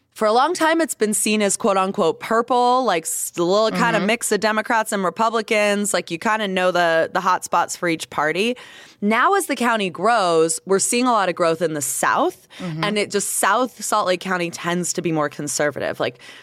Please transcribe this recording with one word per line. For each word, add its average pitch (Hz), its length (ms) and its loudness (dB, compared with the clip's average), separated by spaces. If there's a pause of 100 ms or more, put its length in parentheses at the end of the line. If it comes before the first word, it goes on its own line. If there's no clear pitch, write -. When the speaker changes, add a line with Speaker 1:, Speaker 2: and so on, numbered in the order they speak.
(140)
Speaker 1:
for - 140 -2
a 208 40 2
long 269 220 2
time, 330 260 2
it's 320 160 -2
been 214 180 0
seen 214 280 0
as 196 160 0
quote 202 180 2
unquote 190 460 0
purple, 247 640 2
like, 175 180 0
s-, - 340 -8
a 175 60 0
little 208 280 4
kinda 220 260 0
Speaker 2:
Mm-hmm. 196 80 0
Speaker 1:
mix 226 260 0
of 208 80 2
Democrats 220 540 0
and 196 100 -2
Republicans. 208 880 0
Like, 175 160 -2
you 165 80 -6
kinda 220 300 -2
know 185 240 0
the, 165 420 2
the 175 60 0
hot 180 240 0
spots - 320 -2
for 175 140 -2
each 165 220 -4
party. 175 440 -2 (460)
Now, 240 320 2
as 392 140 0
the 277 100 -4
county 226 320 0
grows, 170 760 2
we're 190 140 2
seeing 240 280 0
a 247 40 2
lot 208 180 2
of 170 60 -2
growth 165 260 0
in 160 120 0
the 147 80 -4
South. 180 640 0 (120)
Speaker 2:
Mm-hmm. 165 240 -6
Speaker 1:
And 208 140 0
it 202 140 -2
just, 202 200 -2
South 220 520 0
Salt 208 240 0
Lake 180 140 0
County 180 300 -4
tends 175 420 -4
to - 80 -6
be 170 100 -2
more 151 180 0
conservative. 147 680 -4
Like, 123 200 -4 (240)